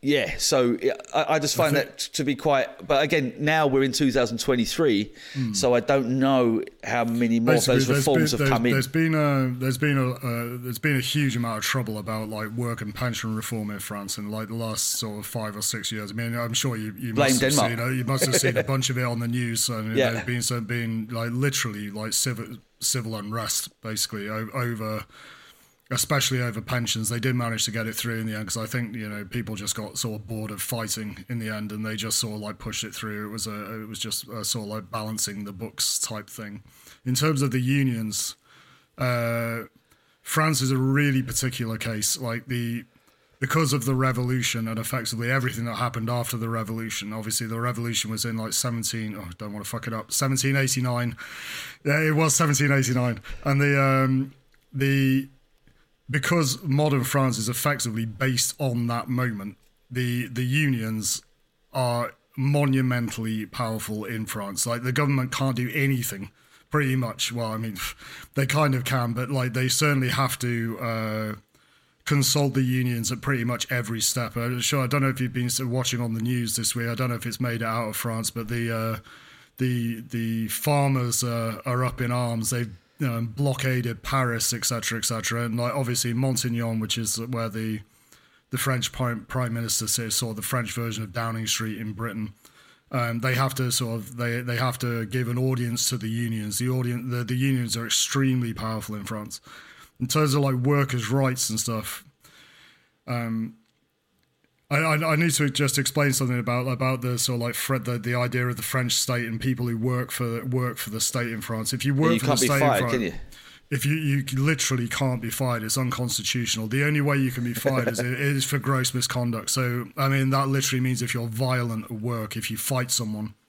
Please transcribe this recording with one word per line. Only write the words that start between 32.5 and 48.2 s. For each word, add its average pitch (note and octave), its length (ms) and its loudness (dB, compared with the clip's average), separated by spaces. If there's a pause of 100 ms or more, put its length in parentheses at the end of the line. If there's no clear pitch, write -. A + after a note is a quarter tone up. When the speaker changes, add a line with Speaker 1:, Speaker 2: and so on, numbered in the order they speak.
Speaker 2:
pushed - 240 -6
it G#2+ 100 -8
through. G#2+ 360 -8
It - 20 -10
was G#2+ 160 -6
a, G#2+ 360 -8
it G#2+ 60 -12
was G#2+ 120 -10
just - 260 -6
a G#2+ 180 -10
sort A2+ 200 -2
of, G2+ 60 -8
like, G#2 200 -8
balancing G#2+ 540 -4
the G2+ 80 -10
books - 480 -4
type G#2+ 280 -6
thing. G#2 360 -12 (400)
In B2+ 100 2
terms C#3+ 260 2
of C#3 120 2
the C3 80 2
unions, B2 760 0 (640)
uh, A#2 600 0 (640)
France D#3 380 2
is C3 120 2
a C#3 40 2
really C3+ 460 4
particular B2 560 -2
case. A2 400 -2
Like, A#2 300 -6
the, A#2 360 -2 (540)
because C#3 340 2
of C#3+ 120 0
the C3+ 100 2
revolution B2 720 2
and A2+ 140 -4
effectively A#2 500 -2
everything B2 360 0
that A2+ 100 -4
happened A#2 340 -2
after A#2+ 260 -2
the A2+ 120 -2
revolution. A2+ 640 -4
Obviously, A2 340 -2
the A2+ 140 -4
revolution A#2 500 -2
was A2 140 -2